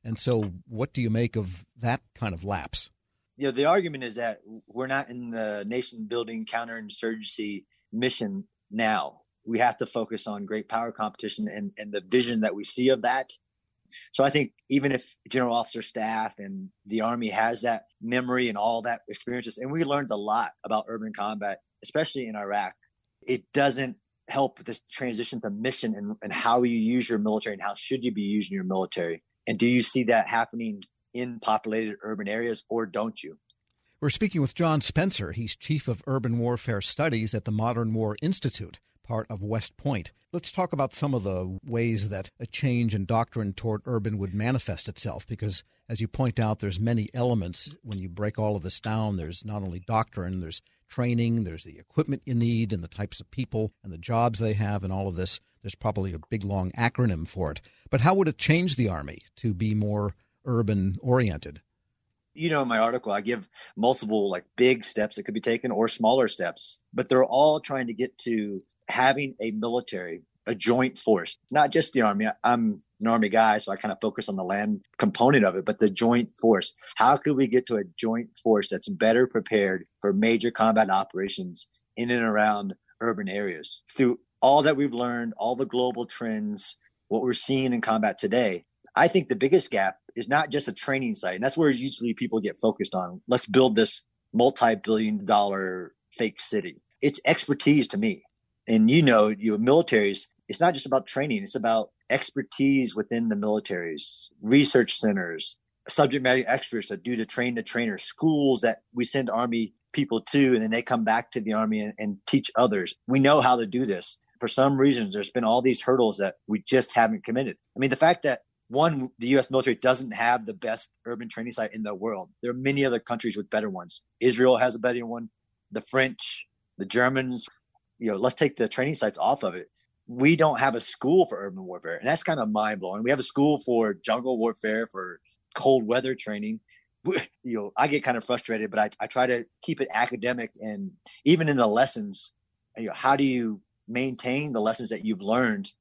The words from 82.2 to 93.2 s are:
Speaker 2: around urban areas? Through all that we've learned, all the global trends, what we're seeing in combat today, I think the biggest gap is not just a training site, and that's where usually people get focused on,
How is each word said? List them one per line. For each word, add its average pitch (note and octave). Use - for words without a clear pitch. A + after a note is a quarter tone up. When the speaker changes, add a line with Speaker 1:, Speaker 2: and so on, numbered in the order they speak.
Speaker 2:
around G#2+
urban G#2
areas? F#2+
Through B2
all C#3
that D3+
we've C#3
learned, A#2+
all A#2
the B2+
global B2
trends, G#2+
what G#2
we're B2
seeing C3
in A2+
combat A2
today, G#2
I E3+
think E3+
the -
biggest E3+
gap G2
is A2+
not D3
just C#3+
a A2+
training C3
site, F#2
and G2+
that's C#3
where D#3
usually A#2+
people A2+
get G2
focused G2+
on, F2+